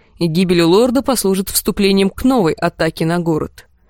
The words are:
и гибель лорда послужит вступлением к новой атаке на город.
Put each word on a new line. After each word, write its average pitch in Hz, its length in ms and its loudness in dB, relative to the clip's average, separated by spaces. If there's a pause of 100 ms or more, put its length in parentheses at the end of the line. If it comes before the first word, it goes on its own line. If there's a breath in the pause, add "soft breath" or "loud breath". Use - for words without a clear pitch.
(180)
и 170 80 -2
гибель 170 360 2
лорда 226 400 2
послужит 196 460 -2
вступлением 196 600 0
к - 140 -8
новой 240 280 2
атаке 170 540 -4
на 170 120 0
город. 160 480 -6 (240)